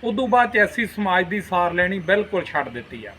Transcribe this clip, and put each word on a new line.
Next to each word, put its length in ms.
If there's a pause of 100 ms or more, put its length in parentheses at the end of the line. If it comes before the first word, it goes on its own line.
ਉਦੋਂ 240
ਬਾਅਦ 240
'ਚ 60
ਐਸ 180
ਸੀ 100
ਸਮਾਜ 400
ਦੀ 160
ਸਾਰ 320
ਲੈਣੀ 260
ਬਿਲਕੁਲ 440
ਛੱਡ 260
ਦਿੱਤੀ 360
ਆ। 140